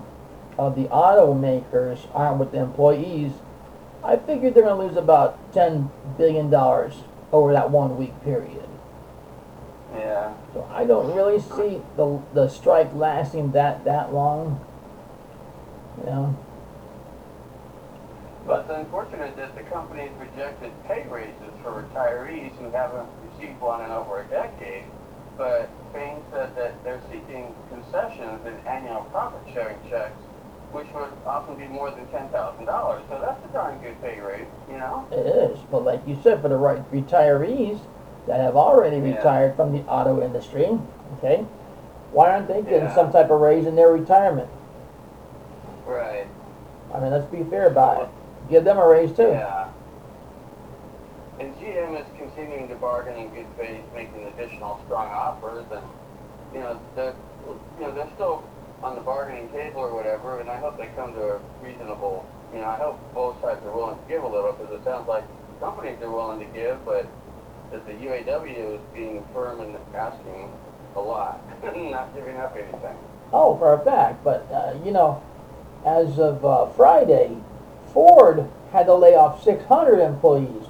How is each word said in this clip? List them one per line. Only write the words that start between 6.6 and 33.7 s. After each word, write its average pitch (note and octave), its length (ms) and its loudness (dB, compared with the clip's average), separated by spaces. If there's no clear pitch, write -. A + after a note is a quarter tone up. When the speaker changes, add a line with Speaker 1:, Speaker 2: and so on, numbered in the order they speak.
Speaker 1:
over D3 220 6
that C#3+ 160 2
one C3+ 260 2
week B2+ 160 -6
period. - 440 -6
Speaker 2:
Yeah. G#2+ 400 -6
Speaker 1:
So B2 180 -10
I - 140 -4
don't A3+ 300 2
really G3+ 260 2
see G3 400 -4
the, C#3+ 240 0
the C#3 140 4
strike D#3+ 460 2
lasting D3 580 -2
that, C#3+ 320 0
that C#3+ 280 -2
long, D3 480 -2
you - 80 -12
know. C#3 300 -4
Speaker 2:
But - 140 0
it's - 100 -12
unfortunate - 640 -10
that - 180 -14
the - 80 -16
company's D3+ 560 -12
rejected C#3 540 -14
pay D3 220 -8
raises G#2+ 440 -16
for A2 200 -12
retirees C3 760 -8
who A#2 120 -14
haven't B2 380 -8
received - 280 -18
one A#2 240 -4
in A2+ 60 -12
over G#2+ 320 -8
a G#2 40 -18
decade. G2 580 -10
But B2 340 -4
Bain C#3+ 220 -12
said B2+ 240 -8
that A#2+ 280 -8
they're B2+ 160 -10
seeking B2 440 -16
concessions A#2+ 760 -8
in A2+ 80 -12
annual B2+ 440 -10
profit E3+ 300 -8
sharing A2 240 -8
checks, F#2 320 -8
which D3 240 -12
would C#3+ 140 -10
often D3 320 -8
be C#3 100 -16
more C#3 240 -10
than B2 180 -16
ten - 200 -10
thousand - 380 -8
dollars. - 420 -4
So F3+ 120 -10
that's - 240 -8
a - 80 -20
darn C#3 280 -6